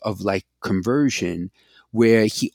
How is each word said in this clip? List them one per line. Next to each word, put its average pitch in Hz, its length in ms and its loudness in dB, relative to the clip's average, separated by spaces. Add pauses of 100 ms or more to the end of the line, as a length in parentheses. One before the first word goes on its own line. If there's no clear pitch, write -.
of, 98 200 -6
like, 98 220 -2 (160)
conversion 95 920 -2 (380)
where 113 360 4
he - 280 -4